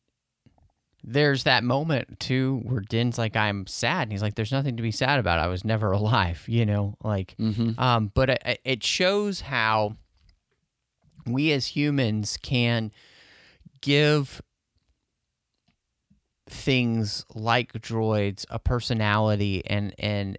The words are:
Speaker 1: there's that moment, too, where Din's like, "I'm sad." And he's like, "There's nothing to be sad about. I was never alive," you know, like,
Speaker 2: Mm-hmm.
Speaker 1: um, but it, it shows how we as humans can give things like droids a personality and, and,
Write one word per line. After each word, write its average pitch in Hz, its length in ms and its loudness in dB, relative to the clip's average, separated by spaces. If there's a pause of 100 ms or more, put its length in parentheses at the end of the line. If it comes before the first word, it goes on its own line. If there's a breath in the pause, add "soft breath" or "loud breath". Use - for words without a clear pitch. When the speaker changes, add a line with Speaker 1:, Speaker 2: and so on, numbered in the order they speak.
(1040)
Speaker 1:
there's 139 400 2
that 127 180 4
moment, 139 560 -2
too, 131 460 0
where 123 160 -4
Din's 117 360 0
like, 113 200 -2
"I'm 101 320 0
sad." 151 340 -2
And 107 100 -4
he's 101 100 -4
like, 104 120 -2
"There's 107 180 -2
nothing 135 260 0
to 117 40 -4
be 113 80 0
sad 131 300 0
about. 87 180 2
I 80 80 2
was 90 180 -2
never 107 280 0
alive," 104 560 2
you 117 180 2
know, 101 380 0
like, 101 340 -4
Speaker 2:
Mm-hmm. 113 400 -2
Speaker 1:
um, 117 340 2
but 131 180 2
it, 123 340 -2
it 127 180 -2
shows 202 600 0
how 110 540 0 (1300)
we 143 260 2
as 131 160 0
humans 131 720 0
can 117 480 2 (920 soft breath)
give 147 600 2 (2000)
things 117 760 0 (100)
like 117 400 -2
droids 110 760 -2
a 117 80 -4
personality 107 1080 0
and, 104 320 -2
and, 101 400 -4